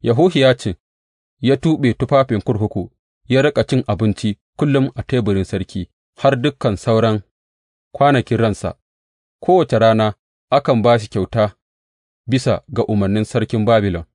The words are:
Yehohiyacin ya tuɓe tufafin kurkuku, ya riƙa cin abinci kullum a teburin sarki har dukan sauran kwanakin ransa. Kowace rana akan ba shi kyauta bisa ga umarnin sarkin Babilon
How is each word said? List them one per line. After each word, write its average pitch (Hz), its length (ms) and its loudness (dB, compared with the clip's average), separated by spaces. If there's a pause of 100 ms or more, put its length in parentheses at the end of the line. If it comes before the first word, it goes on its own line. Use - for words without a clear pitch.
Yehohiyacin 131 720 2 (640)
ya 131 160 2
tuɓe 143 360 0
tufafin 127 480 0
kurkuku, 104 500 -4 (380)
ya 131 120 2
riƙa 139 260 0
cin 127 200 0
abinci 104 520 -2 (180)
kullum 139 380 0
a 113 80 -8
teburin 101 400 -2
sarki 95 460 -8 (280)
har 139 240 0
dukan 135 360 -2
sauran 110 440 0 (760)
kwanakin 135 420 2
ransa. 104 420 -4 (640)
Kowace 156 380 2
rana 110 340 2 (380)
akan 135 300 2
ba 117 180 4
shi 107 100 -10
kyauta 104 460 -2 (720)
bisa 123 400 -2
ga 113 200 -4
umarnin 104 380 0
sarkin 110 400 -2
Babilon 101 500 0